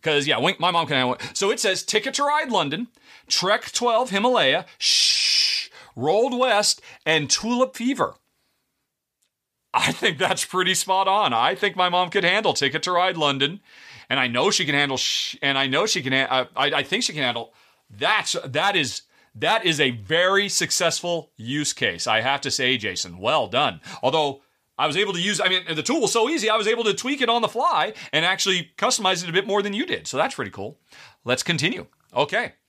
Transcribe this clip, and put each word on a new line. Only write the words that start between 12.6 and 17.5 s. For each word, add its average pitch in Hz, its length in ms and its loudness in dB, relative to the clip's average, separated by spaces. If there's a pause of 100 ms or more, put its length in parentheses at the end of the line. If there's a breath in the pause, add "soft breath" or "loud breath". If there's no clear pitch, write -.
to 180 80 -2
Ride 180 240 2
London, 147 460 0 (480 loud breath)
and 131 100 0
I 127 80 2
know 127 240 2
she 190 140 0
can 143 100 0
handle 139 220 0
Shh, - 440 -4
and 139 160 0
I 135 80 2
know 139 200 0
she 190 160 -2
can 131 100 -2
ha-, 131 460 0
I, 139 100 2
I, 147 120 0
I 143 40 -2
think 208 200 -2
she 196 100 -2
can 151 100 -4
handle, 117 300 -4 (360 soft breath)